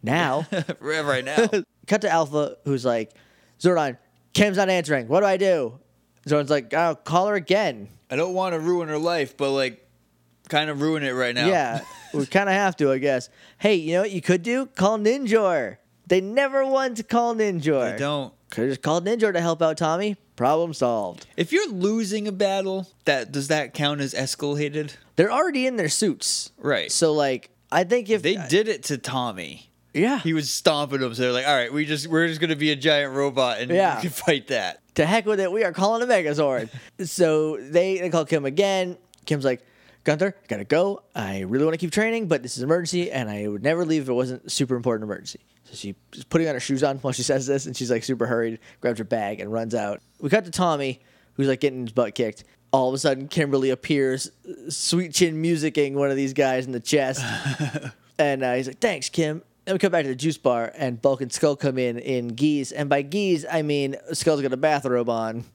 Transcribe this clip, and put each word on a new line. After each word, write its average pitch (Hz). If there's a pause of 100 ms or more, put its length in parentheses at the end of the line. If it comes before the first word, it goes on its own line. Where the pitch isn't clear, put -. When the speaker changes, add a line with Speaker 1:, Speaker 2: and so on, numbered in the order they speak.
Speaker 1:
now. 147
Speaker 2:
<laughs> 180
Right, 151
right 135
now. 202 (200)
Speaker 1:
<laughs> -
Cut 202
to 208
Alpha, 147
who's 135
like, 117 (480)
"Zordon, 156 (340)
Cam's 202
not 190
answering. 147
What 156
do 208
I 190
do?" 160 (480)
Zordon's 147
like, 139
"Oh, 165
call 175
her 208
again." 165 (220)
Speaker 2:
I 127
don't 175
wanna 185
ruin 170
her 151
life, 156
but, 139
like, 135 (600)
kind 156
of 143
ruin 156
it 135
right 123
now. 123
Speaker 1:
Yeah, 135 (180)
Speaker 2:
<laughs> -
Speaker 1:
we 143
kinda 196
have 190
to, 139
I 135
guess. 131 (300)
Hey, 208
you 160
know 180
what 214
you 185
could 175
do? 247
Call 208
Ninjor. 208 (280)
They 185
never 269
once 262
call 233
Ninjor. 156
Speaker 2:
They 104
don't. 143 (180)
Speaker 1:
Could've 120
just 131
called 170
Ninjor 214
to 175
help 170
out 160
Tommy. 180 (200)
Problem 156
solved. 110 (100)
Speaker 2:
If 165
you're 370
losing 208
a 208
battle, 190 (160)
that, 139
does 139
that 151
count 147
as 135
escalated? 147 (220)
Speaker 1:
They're -
already 285
in 254
their 180
suits. -
Speaker 2:
Right. 120
Speaker 1:
So, 160
like, 139 (200)
I -
think 208
if 214
Speaker 2:
They 185 (120)
did 202
it 190
to 143
Tommy. 107 (240)
Speaker 1:
Yeah. 226
Speaker 2:
He 165
was 151
stomping 147
them, 127
so 117
they're 123
like, 127
"All 147
right, 120
we 147
just, 147
we're 165
just 160
gonna 160
be 151
a 147
giant 143
robot 131
and 123
Speaker 1:
Yeah. 180
Speaker 2:
you 110
can 175
fight 143
that." 104 (140)
Speaker 1:
To 156
heck 190
with 208
it, 190
we 220
are 175
calling 214
a 247
Megazord. 147 (180)
Speaker 2:
<laughs> -
Speaker 1:
So 156
they, 170
they 180
call 165
Kim 143
again. 185 (300)
Kim's 143
like, 127 (440)
"Gunther, 165
I -
gotta 104
go. 185 (120)
I 98
really 120
wanna 160
keep 170
training, 226
but 147
this 123
is 120
an 131
emergency, 175
and 123
I 104
would 104
never 165
leave 156
if 131
it 127
wasn't 127
a -
super 127
important 117
emergency." 101 (320)
She's 98 (340)
putting 165
on 147
her 123
shoes 135
on 135
while 131
she 123
says 131
this, 139
and 131
she's, 123
like, 113
super 131
hurried, 117 (220)
grabs 120
her 110
bag, 107
and 101
runs 113
out. 104 (200)
We 147
cut 208
to 175
Tommy, 147 (340)
who's, 139
like, 131
getting 131
his 113
butt 113
kicked. 113 (280)
All 131
of 131
a 135
sudden, 135
Kimberly 139
appears, 131 (380)
sweet 170
chin 160
musicking 151
one 139
of 135
these 135
guys 131
in 131
the 123
chest. 131
Speaker 2:
<laughs> 127 (260)
Speaker 1:
And, 139
uh, 123
he's 127
like, 135
"Thanks, 190
Kim." 160 (220)
Then 190
we 190
come 196
back 170
to 143
the 131
juice 143
bar, 117
and 127
Bulk 135
and 127
Skull 147
come 135
in, 120
in 123
geese. 139
And 147
by 143
geese, 170
I 160
mean 143 (160)
Skull's 156
got 135
a 131
bathrobe 131
on. 113 (100)